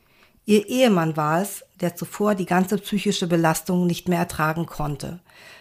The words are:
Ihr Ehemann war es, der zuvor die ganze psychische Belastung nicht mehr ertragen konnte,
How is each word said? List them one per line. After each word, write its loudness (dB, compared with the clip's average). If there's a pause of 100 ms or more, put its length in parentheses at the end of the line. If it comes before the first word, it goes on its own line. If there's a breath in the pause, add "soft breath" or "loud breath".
(460 soft breath)
Ihr 4
Ehemann 2
war 2
es, -8 (160)
der -4
zuvor -2
die -4
ganze 0
psychische -2
Belastung 2
nicht -2
mehr 2
ertragen -2
konnte, -8 (400 loud breath)